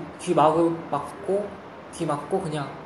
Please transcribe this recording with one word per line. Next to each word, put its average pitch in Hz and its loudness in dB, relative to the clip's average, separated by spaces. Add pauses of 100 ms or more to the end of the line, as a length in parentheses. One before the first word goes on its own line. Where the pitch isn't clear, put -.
(200)
귀 180 0
막을-, 165 6 (160)
막고, 185 -2 (460)
귀 170 -4
막고 151 -2
그냥 151 -4 (180)